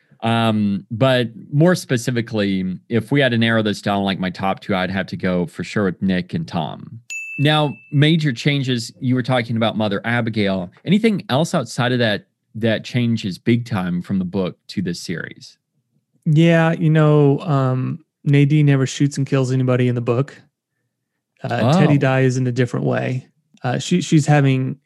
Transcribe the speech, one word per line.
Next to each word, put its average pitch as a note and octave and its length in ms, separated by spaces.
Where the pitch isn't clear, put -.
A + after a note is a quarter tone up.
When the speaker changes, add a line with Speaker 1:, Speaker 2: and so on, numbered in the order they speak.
Speaker 1:
Um, A2 680
but B2 400
more E3 220
specifically, G#2+ 1040
if A2+ 220
we C#3+ 100
had C3 120
to A#2 40
narrow A2+ 240
this G#2 200
down, G2+ 220
like, G2 140
my F#2 140
top F#2+ 300
two, - 120
I'd F#2 160
have F#2 180
to F#2 100
go F2+ 280
for E2+ 180
sure G#2 200
with F2+ 180
Nick F2+ 320
and E2 140
Tom. C#2+ 540
Now, D3+ 380
major D3+ 400
changes, C3 680
you B2 140
were B2+ 80
talking A#2 360
about A2 200
Mother G2+ 260
Abigail. G#2+ 680
Anything G#3+ 460
else D3 240
outside B2 380
of B2 80
that, G#2 280
that A2 280
changes A2+ 540
big A#2+ 300
time F2+ 340
from G2 160
the F#2 80
book F2+ 320
to - 140
this F2 180
series? - 600
Speaker 2:
Yeah, E3 460
you E3 180
know, D3+ 520
um, C3 600
Nadine C#3+ 420
never C3+ 220
shoots C#3+ 300
and C3+ 100
kills C3 240
anybody B2+ 360
in B2 60
the B2 80
book. A#2+ 400
Uh, A#2+ 180
Speaker 1:
Oh. C#3+ 180
Speaker 2:
Teddy D3 200
dies C3 380
in B2+ 100
a B2 40
different A#2+ 360
way. B2+ 400
Uh, B2+ 160
she, F3+ 240
she's D3+ 240
having C3+ 600